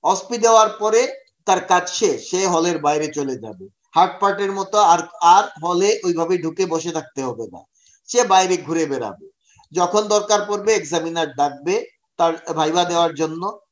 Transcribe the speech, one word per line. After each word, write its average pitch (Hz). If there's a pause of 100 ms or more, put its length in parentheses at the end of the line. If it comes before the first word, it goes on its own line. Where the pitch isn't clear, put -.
অস্পি 190
দেওয়ার 220
পরে 214 (320)
তার 180
কাজ 180
শেষ, 156
সে 185
হলের 165
বাইরে 151
চলে 143
যাবে। 101 (280)
হার্ড 175
পার্টের 196
মতো 196
আর, 175 (220)
আর 170
হলে 190
ওইভাবে 170
ঢুকে 160
বসে 165
থাকতে 147
হবে 113
না, 85 (480)
সে 240
বাইরে 185
ঘুরে 160
বেড়াবে। 117 (420)
যখন 180
দরকার 208
পড়বে 208
এক্সামিনার 165
ডাকবে 143 (320)
তার 165 (200)
ভাইবা 160
দেওয়ার 170
জন্য। 165 (120)